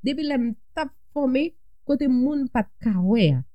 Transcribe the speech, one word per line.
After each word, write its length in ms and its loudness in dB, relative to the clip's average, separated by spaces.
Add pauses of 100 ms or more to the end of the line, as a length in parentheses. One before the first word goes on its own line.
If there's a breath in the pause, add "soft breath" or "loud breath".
depi 220 -4
lè 120 -2
m 160 0
t 300 -10
ap 100 -10 (160)
fòme, 340 0 (380)
kote 260 -2
moun 400 0
pa 160 -2
t 160 -8
ka 180 0
wè 340 4
a 100 2 (140)